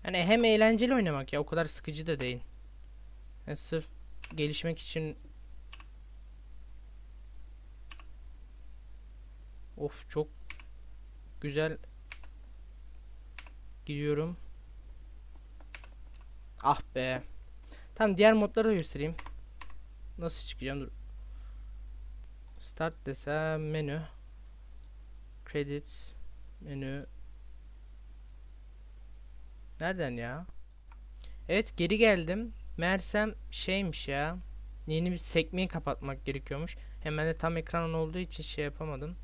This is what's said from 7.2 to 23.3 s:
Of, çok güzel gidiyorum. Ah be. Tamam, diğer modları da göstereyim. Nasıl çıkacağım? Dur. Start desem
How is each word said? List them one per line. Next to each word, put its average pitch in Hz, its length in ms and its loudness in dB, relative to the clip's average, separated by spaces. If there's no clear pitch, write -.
Of, - 340 -4
çok 151 180 0
güzel 151 380 2
gidiyorum. 147 500 2
Ah 139 180 8
be. 127 280 2
Tamam, 208 220 6
diğer 214 160 12
modları 214 360 8
da 214 60 8
göstereyim. 160 400 2
Nasıl 170 280 0
çıkacağım? 135 340 -2
Dur. 131 100 -4
Start - 460 -4
desem 156 640 0